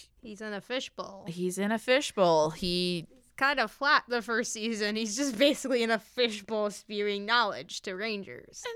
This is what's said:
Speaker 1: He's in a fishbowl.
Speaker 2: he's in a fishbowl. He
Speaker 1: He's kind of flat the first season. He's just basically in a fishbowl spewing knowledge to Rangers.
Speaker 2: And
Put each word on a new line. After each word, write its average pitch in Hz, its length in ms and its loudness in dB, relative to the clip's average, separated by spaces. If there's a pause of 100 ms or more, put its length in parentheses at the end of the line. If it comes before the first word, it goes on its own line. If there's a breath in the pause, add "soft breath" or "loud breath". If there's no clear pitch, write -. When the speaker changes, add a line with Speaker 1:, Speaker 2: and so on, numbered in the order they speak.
(220)
Speaker 1:
He's 214 180 -14
in 214 140 -8
a 196 80 -8
fishbowl. 196 640 -8
Speaker 2:
he's 180 300 -4
in 208 160 0
a 226 40 0
fishbowl. 175 760 4
He 180 600 -2
Speaker 1:
He's - 220 -20
kind 269 240 2
of 220 120 0
flat 285 360 2
the 240 140 0
first 226 320 -2
season. 214 420 -2
He's 220 220 -4
just 269 200 0
basically 269 460 2
in 226 80 2
a 277 80 2
fishbowl 214 720 -2
spewing 202 540 -4
knowledge 208 560 0
to 196 140 -6
Rangers. 202 720 -8
Speaker 2:
And 480 100 -8